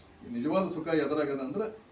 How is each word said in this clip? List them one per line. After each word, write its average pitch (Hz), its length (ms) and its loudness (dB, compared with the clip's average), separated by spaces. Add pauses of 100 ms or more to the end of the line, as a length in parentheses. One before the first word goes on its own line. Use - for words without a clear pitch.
(320)
ನಿಜವಾದ 160 360 2
ಸುಖ 160 200 -4
ಎದರಾಗದ 143 520 2
ಅಂದ್ರೆ 196 380 -4 (140)